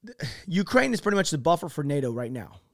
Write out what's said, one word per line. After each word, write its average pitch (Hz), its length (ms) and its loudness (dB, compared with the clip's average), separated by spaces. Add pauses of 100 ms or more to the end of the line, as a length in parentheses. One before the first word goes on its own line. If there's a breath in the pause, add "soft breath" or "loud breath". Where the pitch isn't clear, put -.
th-, 214 260 -12 (160)
Ukraine 233 460 2
is 214 80 -2
pretty 202 160 2
much 190 140 2
the 160 60 0
buffer 165 300 2
for 151 160 -4
nato 139 280 0
right 117 200 -6
now. 101 300 -12 (120)